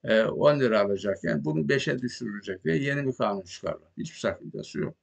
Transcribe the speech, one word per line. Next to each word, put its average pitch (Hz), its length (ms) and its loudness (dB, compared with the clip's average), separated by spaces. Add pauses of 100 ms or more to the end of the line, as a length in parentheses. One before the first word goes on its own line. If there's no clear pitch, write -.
e, 110 180 4
on 143 380 4
lira 110 200 4
alacakken 101 640 0
bunu 151 240 0
beşe 139 300 0
düşürecek 104 680 -8
diye - 120 2
yeni 143 300 0
bir 131 60 0
kanun 101 300 -2
çıkarlar. - 460 -10 (100)
Hiçbir - 200 -10
sakıncası - 600 -6
yok. - 240 -4